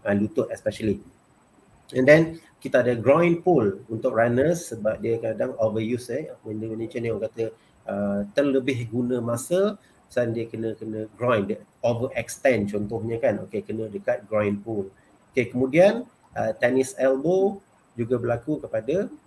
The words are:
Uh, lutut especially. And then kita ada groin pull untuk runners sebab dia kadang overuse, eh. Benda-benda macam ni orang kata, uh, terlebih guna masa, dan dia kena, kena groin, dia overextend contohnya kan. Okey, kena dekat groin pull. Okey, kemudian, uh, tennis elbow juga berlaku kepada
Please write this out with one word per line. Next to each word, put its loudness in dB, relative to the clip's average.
Uh, 0
lutut 0
especially. -2
And 4
then 6
kita 2
ada 2
groin 4
pull 4
untuk 0
runners 2
sebab -2
dia 0
kadang -2
overuse, -2
eh. -6
Benda-benda -8
macam -10
ni -4
orang -4
kata, -6
uh, -2
terlebih 0
guna -2
masa, -2
dan 0
dia -4
kena, -6
kena -8
groin, 2
dia -4
overextend 0
contohnya -4
kan. 2
Okey, -8
kena -6
dekat -4
groin 2
pull. -6
Okey, 0
kemudian, 4
uh, -2
tennis 2
elbow 2
juga 0
berlaku -4
kepada -2